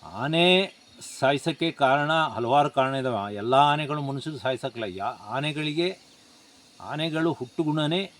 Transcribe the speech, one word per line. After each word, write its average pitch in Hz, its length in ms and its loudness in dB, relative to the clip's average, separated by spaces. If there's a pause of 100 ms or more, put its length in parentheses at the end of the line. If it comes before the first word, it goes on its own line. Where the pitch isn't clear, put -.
ಆನೆ 160 680 2 (460)
ಸಾಯಿಸೋಕ್ಕೆ 147 520 0
ಕಾರಣ, 147 420 2
ಹಲವಾರು 139 560 2
ಕಾರಣ 135 260 0
ಇದ್ದಾವೆ. 110 400 -2
ಎಲ್ಲ 113 180 -2
ಆನೆಗಳು 147 480 4
ಮನುಷ್ಯರು 139 360 -6
ಸಾಯಿಸೋಕ್ಕಲ್ಲ. 127 460 -6
ಯಾ-, 101 380 -6
ಆನೆಗಳಿಗೆ, 151 760 -4 (840)
ಆನೆಗಳು 156 520 -2
ಹುಟ್ಟುಗುಣನೇ 151 880 -2